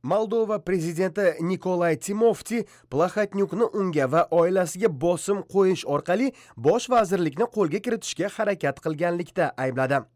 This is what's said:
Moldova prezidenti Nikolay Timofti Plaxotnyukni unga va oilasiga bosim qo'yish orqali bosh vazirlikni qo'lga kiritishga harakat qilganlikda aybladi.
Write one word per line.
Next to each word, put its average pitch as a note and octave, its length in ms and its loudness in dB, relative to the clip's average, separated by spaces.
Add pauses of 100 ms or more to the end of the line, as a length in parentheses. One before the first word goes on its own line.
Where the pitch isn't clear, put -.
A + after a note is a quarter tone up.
Moldova G#3+ 580 0
prezidenti F3 800 0
Nikolay F3 560 0
Timofti A3 680 0 (220)
Plaxotnyukni G3 840 0
unga E3+ 340 0
va D#3 240 2
oilasiga F3+ 580 2
bosim F3 540 0
qo'yish F#3+ 440 2
orqali F#3 460 0 (240)
bosh E3 320 2
vazirlikni F#3 560 2 (100)
qo'lga F#3 280 0
kiritishga - 540 -4
harakat F#3 420 -2
qilganlikda E3+ 760 -2
aybladi. C3 480 0 (120)